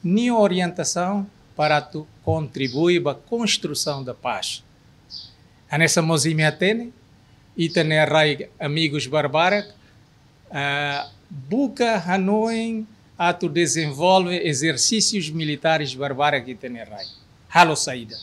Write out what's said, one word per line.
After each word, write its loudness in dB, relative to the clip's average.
Ni 2
orientação 0
para 2
tu -12
contribuir 0
para 0
a -6
construção -4
da -10
paz. -8
A -2
nessa 4
mozimia 2
tene, -2
ita 0
ne 4
rai 2
amigos -2
barbarak, 0
ah, -4
buca -2
Hanoi 0
a 2
tu -4
desenvolve 2
exercícios 0
militares -2
barbarak 0
que -10
tene -12
rai. -14
Halo 6
saída. -6